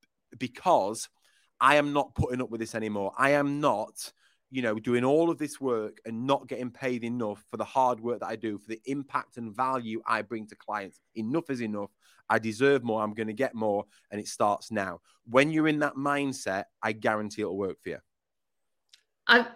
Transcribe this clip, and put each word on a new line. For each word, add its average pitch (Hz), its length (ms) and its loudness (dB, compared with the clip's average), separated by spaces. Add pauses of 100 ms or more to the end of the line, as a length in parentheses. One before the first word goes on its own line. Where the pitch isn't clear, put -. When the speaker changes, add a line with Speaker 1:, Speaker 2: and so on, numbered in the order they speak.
(400)
Speaker 1:
because 120 680 0 (540)
I 135 140 8
am 147 180 4
not 143 220 0
putting 127 260 0
up 113 80 -6
with 113 120 -4
this 110 120 -6
anymore. 104 420 -2
I 135 160 4
am 143 300 2
not, 110 500 -2 (380)
you 131 140 -4
know, 110 160 0
doing 120 260 2
all 160 240 4
of 156 80 -2
this 147 240 -8
work 110 440 -2
and 113 200 -6
not 139 220 0
getting 123 240 -8
paid 127 320 -4
enough 117 480 -4
for 117 60 -8
the 107 60 -4
hard 123 360 0
work 117 220 -4
that 92 60 -6
I 110 80 -6
do, 107 220 -4
for 104 120 -16
the 113 160 -10
impact 139 520 -6
and 113 180 -10
value 120 520 -2
I 110 160 0
bring 110 240 -10
to 107 80 -20
clients. 101 440 -8 (140)
Enough 131 380 -2
is 120 100 -4
enough. 104 300 -4 (380)
I 113 100 4
deserve 117 440 2
more. 110 200 0
I'm 107 100 -2
gonna 110 200 -4
get 123 200 -2
more. 104 320 0 (240)
And 101 100 -6
it 101 80 -8
starts - 440 0
now. 95 300 -4 (240)
When 135 260 4
you're 156 180 2
in 151 100 2
that 147 160 0
mindset, 135 720 -2 (160)
I 110 100 0
guarantee 107 520 -2
it'll 95 140 -4
work 95 240 -4
for 92 80 -10
you. 73 100 -8 (1300)
Speaker 2:
I, 240 280 8